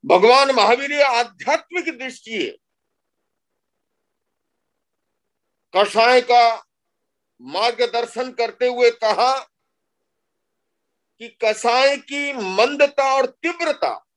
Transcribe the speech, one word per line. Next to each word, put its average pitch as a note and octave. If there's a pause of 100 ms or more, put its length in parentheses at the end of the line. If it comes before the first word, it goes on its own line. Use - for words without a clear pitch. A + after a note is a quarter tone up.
भगवान A#3+
महावीर C4
आध्यात्मिक C#4
दृष्टिए A3 (3250)
कषाय A3+
का A#3+ (760)
मार्गदर्शन A#3
करते A#3
हुए B3
कहा A#3 (1800)
कि A#3
कषाय A#3+
की C#4+
मंदता C4+
और C4
तीव्रता D#4 (100)